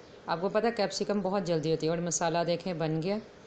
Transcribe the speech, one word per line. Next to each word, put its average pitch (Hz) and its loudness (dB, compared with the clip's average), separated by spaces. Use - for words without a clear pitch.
आपको 175 0
पता 214 2
है 226 0
कैप्सिकम 202 0
बहुत 190 0
जल्दी 160 2
होती 156 2
है। 160 2
और 170 0
मसाला 170 0
देखें 170 -2
बन 160 0
गया। 196 0